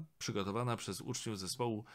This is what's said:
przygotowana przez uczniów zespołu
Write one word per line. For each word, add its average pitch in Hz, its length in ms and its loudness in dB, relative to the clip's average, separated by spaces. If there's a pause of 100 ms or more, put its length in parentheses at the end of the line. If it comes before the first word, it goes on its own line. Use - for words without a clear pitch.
(200)
przygotowana 110 580 2
przez - 240 -4
uczniów 113 380 -2
zespołu 110 560 0